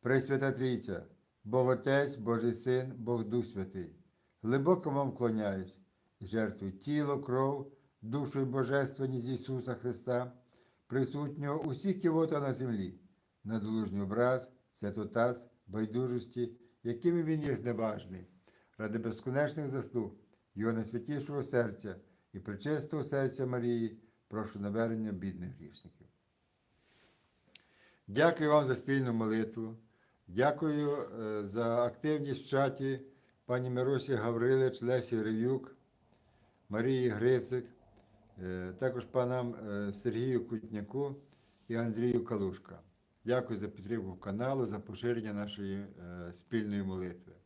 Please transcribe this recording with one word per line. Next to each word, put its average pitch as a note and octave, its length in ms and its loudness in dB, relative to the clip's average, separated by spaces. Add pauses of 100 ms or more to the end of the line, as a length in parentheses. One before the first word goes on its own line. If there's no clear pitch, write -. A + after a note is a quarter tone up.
Пресвята C3+ 500 4
Трійця, A2+ 540 0 (380)
Бог B2 240 4
Отець, C#3 480 4
Божий A#2 380 2
Син, B2+ 440 0
Бог A#2 260 0
Дух A2+ 220 0
Святий, F#2 500 -8 (480)
глибоко C#3+ 460 2
вам C#3 200 2
вклоняюсь G#2 720 0 (400)
і G#2+ 60 -12
жертвую G#2 460 -2
тіло, C#3+ 480 0
кров, C3+ 540 0 (280)
душу C#3 400 -2
і C3+ 40 2
божественність C3 800 0
Ісуса B2+ 460 -4
Христа, B2 600 -2 (540)
присутнього C#3+ 720 0
усіх F3+ 420 -2
ківота D#3+ 380 4
на C#3 140 0
землі, A2+ 460 -2 (440)
недолужній G#2+ 580 -2
образ, A#2+ 500 2 (220)
святотатств, A2+ 760 0 (200)
байдужості, A#2 880 -2 (260)
якими E3 400 2
Він D#3 180 0
є C#3+ 140 0
зневажний. G#2 720 -2 (500)
Ради A2 200 -2
безконечних C#3 680 -2
заслуг A#2+ 440 -2 (440)
Його A2 180 0
найсвятішого A#2+ 720 -4
серця A2 520 0 (380)
і G2+ 60 -8
пречистого C#3+ 640 -4
серця C3+ 420 0
Марії, A#2+ 540 0 (280)
прошу G#2 320 -6
навернення A2 520 0
бідних F2+ 460 -6
грішників. - 500 -20 (2000)
Дякую D#3 420 4
вам D3 160 8
за C3 100 4
спільну C3 380 2
молитву. A2 640 0 (500)
Дякую, D3 640 2
е, A2 540 -4
за A#2 400 2
активність C#3+ 600 -2
в - 40 -6
чаті C3+ 500 2 (460)
пані B2+ 240 0
Миросі B2+ 440 2
Гаврилич, B2 680 4
Лесі A#2+ 400 2
Ревюк, A#2 540 0 (960)
Марії B2 400 2
Грицик, A#2+ 560 2 (800)
е, F#2 360 -4
також B2+ 260 0
панам, B2 500 0
е, G2+ 380 -4
Сергію A#2 540 0
Кутняку A#2 680 -4 (520)
і A#2 80 -2
Андрію A#2 480 2
Калушка. F#2+ 560 -4 (460)
Дякую B2 340 0
за G#2 80 -4
підтримку G2 500 -6
каналу, B2 480 -2
за G#2 140 -4
поширення G#2+ 540 -4
нашої, G2+ 420 -6
е, F2 580 -10
спільної G#2 500 -2
молитви. F#2 500 -6 (120)